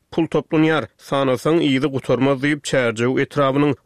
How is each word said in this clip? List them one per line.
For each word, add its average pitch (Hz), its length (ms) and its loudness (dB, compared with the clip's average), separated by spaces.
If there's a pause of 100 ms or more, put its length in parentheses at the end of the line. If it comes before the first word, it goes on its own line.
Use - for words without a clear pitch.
(120)
pul 165 140 -2
toplanýar. 156 580 0 (140)
Sanasaň 139 600 0 (120)
iýdi 131 260 0
gutarmaz" 131 480 0
diýip, 147 200 -2
Çärjew 123 600 0
etrabynyň 143 500 0 (120)